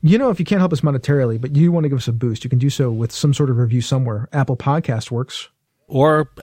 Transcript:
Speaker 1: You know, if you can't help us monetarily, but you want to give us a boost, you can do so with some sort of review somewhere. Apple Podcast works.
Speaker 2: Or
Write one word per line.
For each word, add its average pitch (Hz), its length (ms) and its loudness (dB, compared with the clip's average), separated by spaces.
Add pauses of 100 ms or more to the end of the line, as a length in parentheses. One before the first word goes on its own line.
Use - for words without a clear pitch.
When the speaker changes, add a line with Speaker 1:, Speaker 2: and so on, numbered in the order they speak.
Speaker 1:
You 170 160 4
know, 269 100 2
if 202 100 -2
you 180 60 -2
can't 196 160 0
help 175 140 2
us 135 80 -2
monetarily, 135 580 0
but 143 160 -4
you 170 160 4
want 170 120 0
to 147 40 0
give 139 80 -2
us 123 120 -4
a 117 40 -2
boost, 113 320 -2
you 123 60 -4
can 123 80 2
do 131 100 2
so 135 220 0
with 113 220 -4
some 147 200 0
sort 139 160 0
of 123 80 0
review 120 240 2
somewhere. 117 500 -2
Apple 135 280 -2
Podcast 139 520 -2
works. - 380 -8 (380)
Speaker 2:
Or 151 440 2 (120)